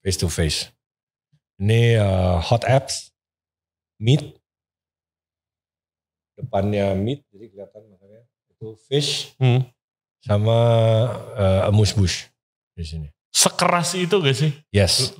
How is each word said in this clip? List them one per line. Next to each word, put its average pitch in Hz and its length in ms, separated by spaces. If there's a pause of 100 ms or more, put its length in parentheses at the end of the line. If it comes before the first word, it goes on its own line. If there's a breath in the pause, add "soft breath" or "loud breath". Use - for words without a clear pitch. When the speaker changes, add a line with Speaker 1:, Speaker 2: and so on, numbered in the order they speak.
Speaker 1:
Face 95 160
to 87 100
face. 80 400 (880)
Ini, 113 400
eh, 92 460
hot 113 220
apps, - 500 (840)
meat. 123 380 (2000)
Depannya 101 600
meat, 110 360
jadi 101 180
kelihatan 98 400
makanya. 101 340 (280)
Itu 110 320
fish, 143 560
Speaker 2:
Hmm. 127 260 (560)
Speaker 1:
sama, 107 380 (800)
eh, 95 300
amuse 104 280
bush 95 340 (460)
di 85 100
sini. 78 240 (220)
Speaker 2:
Sekeras 175 640
itu 180 200
gak 143 220
sih? 151 160 (180)
Speaker 1:
Yes. 101 500